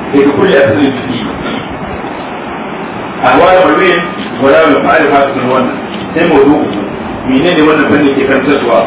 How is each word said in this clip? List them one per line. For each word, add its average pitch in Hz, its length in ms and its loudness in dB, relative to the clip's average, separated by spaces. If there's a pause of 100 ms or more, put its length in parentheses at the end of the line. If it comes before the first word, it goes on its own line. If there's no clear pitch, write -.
Sai 143 160 2
ka 143 100 4
kulli - 220 0
a 139 80 4
san 139 160 2
juz'iyyi. 127 480 -2 (1900)
Ahwal - 380 4
marwiyin, 180 460 2 (340)
wala 139 240 4
mai 139 200 2
fa'al 151 260 2
fasu 139 340 2
wannan. 127 360 -2 (320)
Sai - 180 -2
mawdu'u. 147 400 4 (540)
Menene 156 420 0
wannan 156 240 2
fannin 143 280 2
ke 135 100 0
karantarwa? 127 640 0